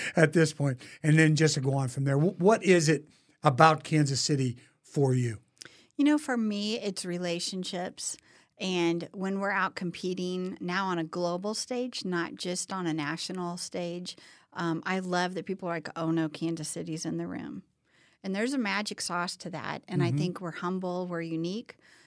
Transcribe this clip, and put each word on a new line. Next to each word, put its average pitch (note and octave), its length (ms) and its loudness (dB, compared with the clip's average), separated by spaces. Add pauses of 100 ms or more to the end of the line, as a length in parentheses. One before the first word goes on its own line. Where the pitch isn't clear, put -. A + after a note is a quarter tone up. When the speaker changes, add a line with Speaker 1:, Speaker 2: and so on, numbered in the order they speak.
(160)
Speaker 1:
at D#3 180 6
this D#3+ 180 6
point. C3+ 260 -2 (240)
And D#3 160 6
then D#3 180 8
just D3+ 180 6
to C#3 60 -2
go C3+ 140 0
on C3+ 140 -2
from C#3 160 -4
there, C#3 140 2
wh-, E3+ 200 2
what G3+ 240 4
is F3 280 6
it - 160 2 (360)
about D3+ 400 8
Kansas D3+ 380 2
City C3 360 0 (260)
for C3+ 320 2
you? A#2 240 0 (580)
Speaker 2:
You C#4+ 80 4
know, D4 140 6
for C#4 180 -4
me, G#3+ 420 0
it's F#3+ 260 -4 (440)
relationships. F#3 680 -6 (440)
And E3+ 520 0
when G3 280 -4
we're G3 120 0
out F#3+ 220 0
competing F#3 840 -4
now F#3 260 -2
on F3+ 120 0
a E3 60 -2
global F3 500 -2
stage, B3 500 -6
not E3+ 300 -2
just - 380 -6
on F#3 140 -4
a D#3+ 60 0
national F3 640 -4
stage, F3 600 -8 (360)
um, E3+ 320 -2
I F#3 140 0
love F3+ 360 0
that F#3 120 -8
people F#3 220 -6
are E3+ 60 -2
like, D#3+ 200 -8
"Oh E3 160 -2
no, D#3+ 180 2
Kansas D#3+ 400 -6
City's E3 380 -6
in D#3+ 120 -4
the E3+ 80 -6
room." - 360 -10 (600)
And F#3+ 100 -4
there's A3+ 180 -2
a C#4+ 60 -2
magic G#3 420 -2
sauce F3 360 -4
to - 140 -12
that. D3 360 -8
And C#3+ 160 0
I C3 60 2
Speaker 1:
Mm-hmm. C3 100 0
Speaker 2:
think F3 220 -2
we're F3 100 -8
humble, F3+ 560 -4
we're F3 160 -6
unique, E3 540 -6 (300)